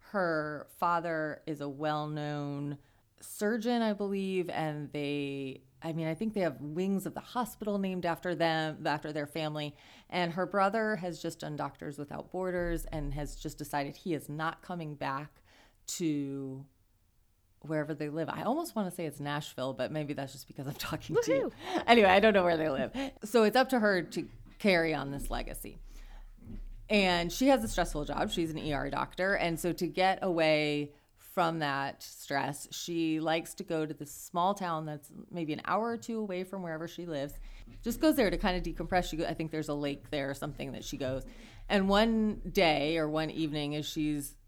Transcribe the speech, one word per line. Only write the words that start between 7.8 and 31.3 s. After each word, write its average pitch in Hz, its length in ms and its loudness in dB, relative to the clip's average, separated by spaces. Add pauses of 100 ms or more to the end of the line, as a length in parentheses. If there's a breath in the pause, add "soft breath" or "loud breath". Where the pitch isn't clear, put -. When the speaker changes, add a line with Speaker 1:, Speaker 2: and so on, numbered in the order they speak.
Speaker 1:
after 170 300 0
them, 160 500 0
after 151 260 -2
their 151 140 -2
family. 151 500 -4 (360 loud breath)
And 170 220 0
her 180 120 0
brother 202 520 2
has 170 220 -6
just 165 200 -6
done 151 160 -6
Doctors 143 420 -6
Without 147 340 -8
Borders 180 600 -2
and 147 240 -4
has 147 220 -6
just 156 200 -10
decided 147 400 -4
he 180 160 -4
is 143 160 -4
not 156 320 -4
coming 165 320 -8
back 143 480 -6 (560 soft breath)
to 139 680 -2 (960)
wherever 151 340 -2
they 147 140 -4
live. 151 200 -2
I - 140 -4
almost 320 320 0
wanna 190 160 -2
say 175 140 -6
it's 147 140 -6
Nashville, 143 540 -4
but 123 180 -2
maybe 147 220 -2
that's 139 200 -6
just - 140 -16
because 135 200 -8
I'm 143 80 -6
talking - 480 -4
to 453 100 2
you. 480 180 2 (240 loud breath)
Speaker 2:
Woohoo! - 120 2
Speaker 1:
Anyway, 220 220 10
I 190 100 10
don't 214 140 8
know 190 100 6
where 175 140 4
they 156 120 2
live. 135 220 0 (320 loud breath)
So 220 220 6
it's 214 120 6
up 262 120 6
to 247 100 4
her 196 240 4
to 175 240 -4 (320)
carry 170 340 6
on 139 160 -2
this 139 220 -4
legacy. - 480 -6 (1080 soft breath)
And 180 420 4
she 262 180 4
has 254 140 8
a 226 40 -2
stressful 165 380 0
job. 175 260 0
She's 165 180 0
an 156 80 -4
E 151 160 -2
R 139 160 -2
doctor. 147 460 0
And 165 240 0
so 175 140 0
to 175 140 -2
get 185 360 4
away 151 680 4 (260 soft breath)
from 165 420 0